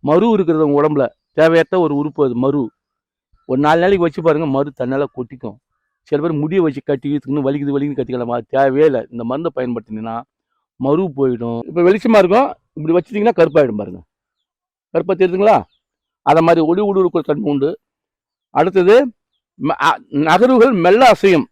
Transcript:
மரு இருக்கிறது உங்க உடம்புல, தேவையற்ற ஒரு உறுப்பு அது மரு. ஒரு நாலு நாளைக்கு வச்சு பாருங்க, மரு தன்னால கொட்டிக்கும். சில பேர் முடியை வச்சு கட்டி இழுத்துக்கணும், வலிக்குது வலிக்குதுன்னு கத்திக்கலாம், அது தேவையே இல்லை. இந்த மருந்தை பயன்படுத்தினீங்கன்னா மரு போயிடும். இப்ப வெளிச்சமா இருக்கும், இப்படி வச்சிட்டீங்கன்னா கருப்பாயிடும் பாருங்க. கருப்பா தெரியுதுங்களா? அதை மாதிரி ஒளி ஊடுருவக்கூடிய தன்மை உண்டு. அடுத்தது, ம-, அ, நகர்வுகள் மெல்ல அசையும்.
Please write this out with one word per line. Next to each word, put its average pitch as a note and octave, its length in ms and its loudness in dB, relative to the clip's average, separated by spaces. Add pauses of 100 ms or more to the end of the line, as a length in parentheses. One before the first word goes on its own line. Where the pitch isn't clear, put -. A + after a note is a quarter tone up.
மரு E3+ 300 2
இருக்கிறது D#3+ 340 2
உங்க C#3+ 140 2
உடம்புல, D3 240 0 (340)
தேவையற்ற E3 360 2 (100)
ஒரு C#3+ 160 -2
உறுப்பு D3 240 -4
அது B2 180 -2
மரு. C#3 200 0 (840)
ஒரு B2+ 160 -2
நாலு D#3+ 180 2
நாளைக்கு F#3 220 2
வச்சு E3+ 200 -4
பாருங்க, D#3 300 0
மரு C#3+ 140 -2 (100)
தன்னால C3+ 240 -4 (120)
கொட்டிக்கும். A#2+ 420 -14 (520)
சில D3+ 120 -2
பேர் D#3 200 -4
முடியை D#3+ 220 -2
வச்சு C#3+ 180 -2
கட்டி C#3+ 280 -6
இழுத்துக்கணும், C#3+ 380 -4
வலிக்குது C#3+ 280 -4
வலிக்குதுன்னு C#3 240 -4
கத்திக்கலாம், B2 360 -6
அது A#2+ 100 -8 (100)
தேவையே C#3 340 2
இல்லை. B2 120 -2 (100)
இந்த A#2+ 180 -10
மருந்தை D3+ 260 -6
பயன்படுத்தினீங்கன்னா A2+ 600 -8 (640)
மரு D3 240 0 (140)
போயிடும். A#2 500 -4
இப்ப E3+ 200 -4
வெளிச்சமா G#3+ 340 2
இருக்கும், G#3 280 2 (280)
இப்படி D#3 180 -2
வச்சிட்டீங்கன்னா G#3 440 -2
கருப்பாயிடும் C#3+ 420 0
பாருங்க. F2+ 200 -14 (920)
கருப்பா E3+ 200 -2
தெரியுதுங்களா? F#3 440 2 (680)
அதை D#3 220 4
மாதிரி E3 220 4
ஒளி F3+ 120 0
ஊடுருவக்கூடிய F#3 480 0
தன்மை D3+ 220 -2
உண்டு. C#3+ 180 -2 (840)
அடுத்தது, F#3 400 4 (640)
ம-, D3+ 280 -4
அ, - 20 2 (380)
நகர்வுகள் A#3+ 460 4 (120)
மெல்ல A3+ 280 6
அசையும். F3 380 2